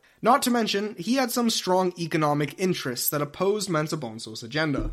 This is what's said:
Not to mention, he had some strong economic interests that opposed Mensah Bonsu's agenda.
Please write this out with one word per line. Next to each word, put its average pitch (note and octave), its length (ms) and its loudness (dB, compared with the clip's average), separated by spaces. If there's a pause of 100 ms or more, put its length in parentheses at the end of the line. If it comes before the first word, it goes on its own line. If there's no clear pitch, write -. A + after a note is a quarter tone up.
(200)
Not B3 220 4
to B3+ 80 0
mention, G#3+ 480 0
he G3 160 -2
had C4 160 2
some A#3+ 180 2
strong F#3 480 2
economic D3+ 640 0
interests E3 520 -2
that D3 120 -2
opposed G3 460 -2
Mensah D#3 320 0
Bonsu's A2+ 420 -10
agenda. D3 500 -2